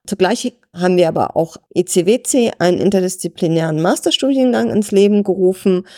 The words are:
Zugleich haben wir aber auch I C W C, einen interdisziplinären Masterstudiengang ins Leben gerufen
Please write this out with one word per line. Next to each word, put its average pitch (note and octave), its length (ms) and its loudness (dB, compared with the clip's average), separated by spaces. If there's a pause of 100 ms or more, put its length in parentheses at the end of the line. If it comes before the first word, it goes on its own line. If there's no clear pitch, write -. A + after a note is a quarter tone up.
Zugleich G3+ 440 -2 (200)
haben F3+ 240 0
wir E3+ 120 4
aber - 280 -2
auch E3 200 -2 (200)
I F3 80 2
C F3 220 -2
W B3 160 2
C, A#3 380 0
einen F3 180 2
interdisziplinären E3 1040 -2
Masterstudiengang B3+ 880 0
ins G3+ 220 -2
Leben G3+ 320 4
gerufen F#3 600 0 (140)